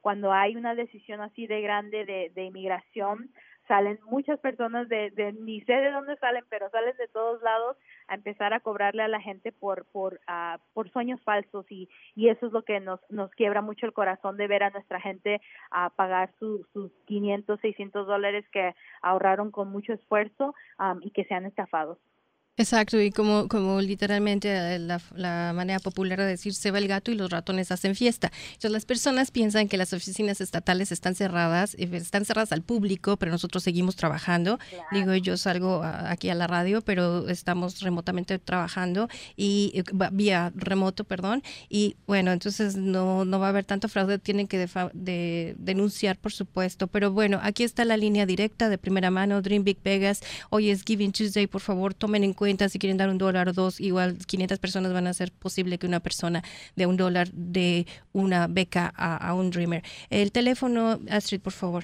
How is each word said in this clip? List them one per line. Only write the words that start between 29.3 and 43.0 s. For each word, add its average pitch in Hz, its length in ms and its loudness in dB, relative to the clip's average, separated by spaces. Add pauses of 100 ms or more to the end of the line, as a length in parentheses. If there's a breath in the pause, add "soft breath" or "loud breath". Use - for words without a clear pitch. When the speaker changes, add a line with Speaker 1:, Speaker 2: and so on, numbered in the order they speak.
Speaker 2:
piensan 214 380 4
que 202 80 0
las 185 160 0
oficinas 196 480 -2
estatales 185 500 0
están 180 240 -2
cerradas, 175 600 2
eh, 180 180 -4
están 175 320 -2
cerradas 220 280 0
al 160 100 0
público, 202 560 0
pero 170 120 0
nosotros 175 320 -2
seguimos 180 340 2
trabajando. 170 600 2
Speaker 1:
Claro. 170 340 -12
Speaker 2:
Digo, 190 260 2
yo 185 200 0
salgo 180 460 0
a, 160 280 -4
aquí 180 200 -2
a 175 40 0
la 175 120 0
radio, 180 340 2
pero 180 480 0
estamos 180 540 -2
remotamente 180 560 -2
trabajando 180 720 -2 (280 loud breath)
y, 202 380 2
eh, 190 80 0 (120)
va-, 185 160 2
vía 185 440 2
remoto, 190 500 0
perdón, 196 380 -2 (260 loud breath)
y 208 280 0 (100)
bueno, 185 260 4
entonces 196 420 -2
no, 190 520 2